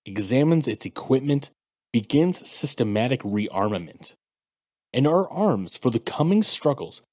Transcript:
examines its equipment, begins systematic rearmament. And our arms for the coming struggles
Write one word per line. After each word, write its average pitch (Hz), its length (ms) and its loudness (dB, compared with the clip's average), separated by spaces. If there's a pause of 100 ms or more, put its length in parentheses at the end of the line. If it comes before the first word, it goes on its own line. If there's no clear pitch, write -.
examines 131 600 2
its 104 180 -4
equipment, 135 640 -2 (420)
begins 151 560 2
systematic 120 720 -2
rearmament. 101 920 -4 (800)
And 135 140 2
our 175 240 4
arms 147 440 0
for - 140 0
the 117 100 0
coming 190 440 2
struggles - 580 -2 (120)